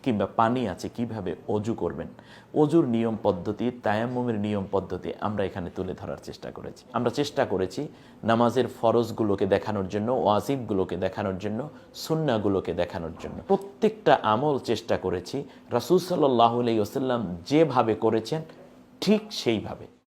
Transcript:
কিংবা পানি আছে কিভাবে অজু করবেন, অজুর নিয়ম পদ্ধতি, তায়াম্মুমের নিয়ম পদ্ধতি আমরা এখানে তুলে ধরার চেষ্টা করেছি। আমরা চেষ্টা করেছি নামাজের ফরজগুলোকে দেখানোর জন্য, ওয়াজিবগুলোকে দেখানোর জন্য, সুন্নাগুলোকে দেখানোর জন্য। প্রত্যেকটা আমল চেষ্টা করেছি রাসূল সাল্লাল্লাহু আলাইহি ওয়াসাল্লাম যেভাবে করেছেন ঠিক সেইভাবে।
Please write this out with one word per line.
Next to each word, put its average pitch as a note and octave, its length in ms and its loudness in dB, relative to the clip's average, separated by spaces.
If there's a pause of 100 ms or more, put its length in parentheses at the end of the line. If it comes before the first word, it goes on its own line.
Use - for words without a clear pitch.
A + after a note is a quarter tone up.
কিংবা G#2 320 2
পানি A#2 340 2
আছে F2+ 200 -8
কিভাবে A2+ 460 -6 (120)
অজু G#2+ 260 -2
করবেন, D#2 340 -4 (460)
অজুর D3+ 320 4
নিয়ম A2+ 380 0
পদ্ধতি, G#2 480 0 (120)
তায়াম্মুমের A#2 560 -2
নিয়ম G#2 320 -2
পদ্ধতি F#2 500 -4
আমরা G2+ 220 -2
এখানে F2+ 260 -6
তুলে F#2 240 -6
ধরার - 300 -8
চেষ্টা - 280 -12
করেছি। - 420 -14
আমরা A#2+ 160 0
চেষ্টা C#3 360 0
করেছি G2+ 420 -2 (360)
নামাজের A#2 440 4
ফরজগুলোকে A2 760 2
দেখানোর G2 440 0
জন্য, G#2 220 -2
ওয়াজিবগুলোকে B2+ 880 0
দেখানোর F#2+ 400 -2
জন্য, G#2+ 320 -6 (240)
সুন্নাগুলোকে A2 800 0
দেখানোর E2+ 460 -4
জন্য। - 160 -10 (120)
প্রত্যেকটা - 760 2
আমল B2 360 2
চেষ্টা A2 380 -2
করেছি F#2 460 -4 (280)
রাসূল B2 280 2
সাল্লাল্লাহু B2 600 4
আলাইহি A#2 200 2
ওয়াসাল্লাম A#2 680 -2
যেভাবে B2+ 500 4
করেছেন A2+ 460 0 (600)
ঠিক G#3+ 320 2
সেইভাবে। - 540 -2 (200)